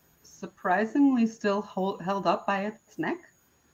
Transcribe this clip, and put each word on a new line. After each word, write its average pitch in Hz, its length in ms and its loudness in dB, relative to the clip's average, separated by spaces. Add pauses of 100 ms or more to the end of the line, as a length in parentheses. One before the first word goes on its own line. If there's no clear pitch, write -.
(220)
surprisingly 220 1040 2
still 208 360 -2
hol-, 190 360 -4
held 185 280 -4
up 190 200 0
by 196 200 -2
its - 320 -14
neck. 220 200 -4 (560)